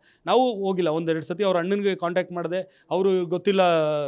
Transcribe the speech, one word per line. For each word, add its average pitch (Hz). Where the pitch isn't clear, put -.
ನಾವು 233
ಹೋಗಿಲ್ಲ. 190
ಒಂದೆರಡು 160
ಸತಿ 180
ಅವ್ರ 185
ಅಣ್ಣನಿಗೆ 190
ಕಾಂಟ್ಯಾಕ್ಟ್ 180
ಮಾಡಿದೆ, 175
ಅವರು 185
"ಗೊತ್ತಿಲ್ಲ 180